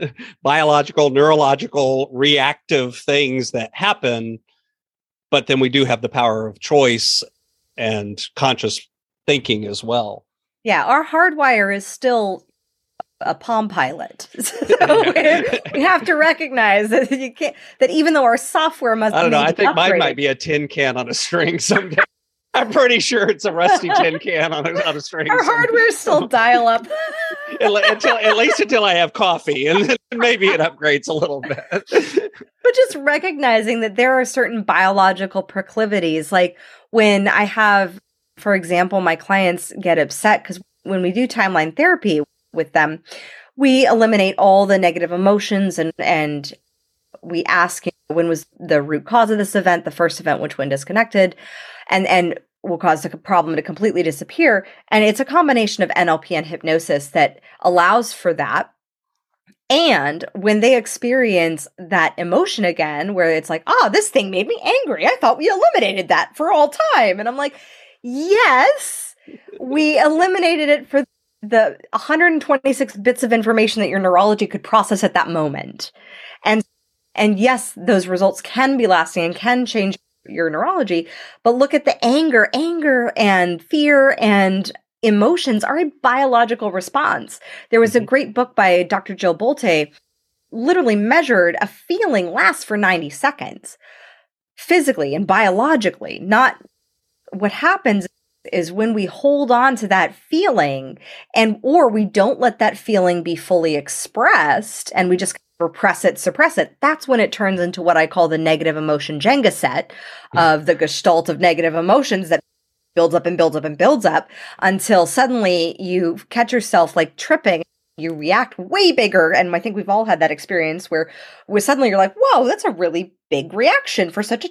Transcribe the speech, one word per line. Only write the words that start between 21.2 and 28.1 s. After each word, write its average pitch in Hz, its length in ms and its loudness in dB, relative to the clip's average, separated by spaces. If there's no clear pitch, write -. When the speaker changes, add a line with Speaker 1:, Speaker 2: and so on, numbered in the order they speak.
Speaker 1:
someday. 190 440 0
<laughs> - 20 2
I'm 254 200 -2
pretty 247 260 4
sure 208 300 0
it's 208 160 -4
a 196 80 -2
rusty 175 360 2
Speaker 2:
<laughs> 202 80 0
Speaker 1:
tin 165 220 2
can 165 340 -2
on 151 140 -6
a, 175 180 -4
on - 120 -2
a 147 40 -8
string 330 300 -8
Speaker 2:
Our 494 80 2
Speaker 1:
somewhere. 453 200 0
Speaker 2:
hardware's 466 380 2
still 294 300 0
dial-up. 233 640 2
Speaker 1:
<laughs> 640 680 -8
At 214 120 2
le-, 202 120 2
until, 220 320 0